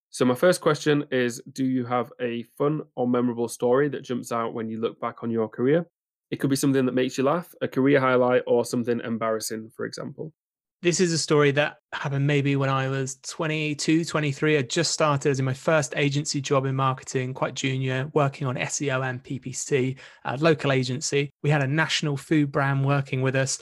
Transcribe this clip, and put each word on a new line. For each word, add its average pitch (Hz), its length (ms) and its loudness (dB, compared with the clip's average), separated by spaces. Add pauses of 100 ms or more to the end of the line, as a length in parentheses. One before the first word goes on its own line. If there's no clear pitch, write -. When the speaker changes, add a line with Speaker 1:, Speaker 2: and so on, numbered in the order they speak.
Speaker 1:
So - 160 0
my 123 100 2
first 175 240 4
question 147 520 0
is, 123 300 -2 (120)
do 135 100 -4
you 131 220 0
have 123 340 -2
a 117 240 -4 (140)
fun 147 240 0 (160)
or 123 100 0
memorable 120 400 0
story 123 400 2
that 135 160 -6
jumps 120 300 -6
out 117 200 -4
when 110 160 -6
you 113 120 -6
look 107 180 -4
back 117 240 -8
on 117 80 -4
your 113 160 0
career? 143 380 0 (460)
It 143 100 -6
could 143 80 0
be 135 80 2
something 135 280 2
that 123 80 0
makes 127 240 0
you 131 60 0
laugh, 160 380 -2
a 123 80 -4
career 131 320 4
highlight, 127 440 4
or 120 200 2
something 120 340 -2
embarrassing, 110 760 -4
for 113 120 -8
example. - 480 -10 (500)
Speaker 2:
This 175 160 2
is 175 140 2
a 160 60 0
story 147 320 4
that 147 240 0 (180)
happened 139 320 -2
maybe 143 300 2
when 135 160 0
I 135 160 0
was 135 300 -4
twenty-two, 156 840 -2
twenty-three. 151 540 0
I 139 60 2
just 160 280 0
started 147 380 2
as 135 80 2
in 135 80 -2
my 131 80 -2
first 151 420 0
agency 147 460 0
job 135 240 2
in 135 100 -2
marketing, 131 600 -2
quite - 180 -4
junior, 131 640 -2
working 139 320 2
on 127 100 -2
S - 240 -4
E 139 80 0
O 131 140 0
and 127 200 -6
P 139 140 -8
P 131 140 -10
C, 131 440 0 (300)
a 131 120 -4
local 151 340 2
agency. 135 580 0 (140)
We 147 80 2
had 147 100 4
a 131 60 0
national 147 500 0
food 147 340 2
brand 139 320 0
working 139 380 0
with 131 140 0
us, 135 260 0